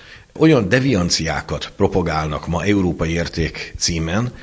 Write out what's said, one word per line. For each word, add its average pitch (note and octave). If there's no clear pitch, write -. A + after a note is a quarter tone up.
olyan C#3
devianciákat F2
propagálnak D#2+
ma E2
európai F2+
érték E2
címen, E2+